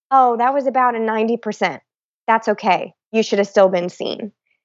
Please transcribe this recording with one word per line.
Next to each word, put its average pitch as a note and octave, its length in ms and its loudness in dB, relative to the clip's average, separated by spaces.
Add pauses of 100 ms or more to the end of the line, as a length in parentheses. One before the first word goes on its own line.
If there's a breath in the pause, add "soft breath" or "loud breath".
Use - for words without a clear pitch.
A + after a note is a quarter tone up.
(100)
"Oh, B3+ 260 4
that A#3+ 160 0
was C#4 140 -2
about B3 280 0
a A3+ 60 -4
ninety A3 380 -2
percent," G3 440 -6 (440)
that's A3 220 0
okay. G3+ 460 -2 (180)
You A3 100 2
should G#3+ 160 -2
have G3+ 100 0
still F#3+ 220 4
been F3+ 180 -2
seen. - 440 -10 (320)